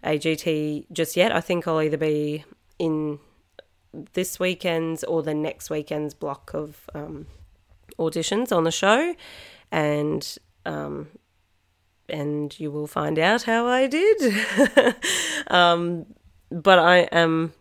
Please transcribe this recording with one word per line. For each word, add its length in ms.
A 140
G 200
T 540
just 280
yet. 140
I 100
think 260
I'll 140
either 160
be 480
in 400
this 480
weekend's 640
or 180
the 120
next 360
weekend's 440
block 400
of, 400
um, 320
auditions 560
on 100
the 60
show, 440
and, 680
um, 440
and 500
you 120
will 160
find 320
out 240
how 240
I 200
did. 1120
<laughs> 40
Um, 580
but 280
I 200
am 480